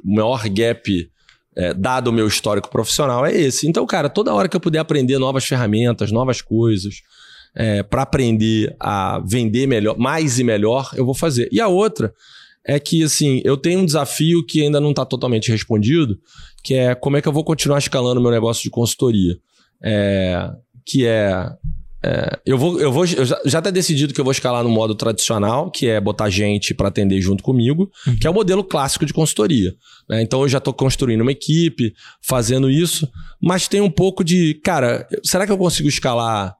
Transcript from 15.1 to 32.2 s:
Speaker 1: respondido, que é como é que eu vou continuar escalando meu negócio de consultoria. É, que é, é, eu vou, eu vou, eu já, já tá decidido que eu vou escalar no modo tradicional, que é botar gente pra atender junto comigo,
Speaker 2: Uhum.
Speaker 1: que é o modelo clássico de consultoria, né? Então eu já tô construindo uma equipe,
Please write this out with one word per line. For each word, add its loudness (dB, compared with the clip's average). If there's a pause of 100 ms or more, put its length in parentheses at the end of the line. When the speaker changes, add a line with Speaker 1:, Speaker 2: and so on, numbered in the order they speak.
Speaker 1:
respondido, 2 (440)
que -4
é 2
como -2
é 2
que -2
eu 0
vou 0
continuar 0
escalando 0
meu 4
negócio 0
de -8
consultoria. 2 (480)
É, 0 (360)
que 0
é, 0 (560)
é, -4
eu 2
vou, 0
eu 2
vou, 2
eu 0
já, 0
já 0
tá -2
decidido 0
que -2
eu 0
vou 0
escalar -2
no 0
modo 2
tradicional, -2
que -2
é 2
botar -2
gente 0
pra 0
atender 2
junto 0
comigo, 0 (160)
Speaker 2:
Uhum. 2
Speaker 1:
que 0
é 2
o 0
modelo 2
clássico -2
de -2
consultoria, 0 (360)
né? 0
Então 0
eu 2
já 0
tô -2
construindo 0
uma 2
equipe, 0 (280)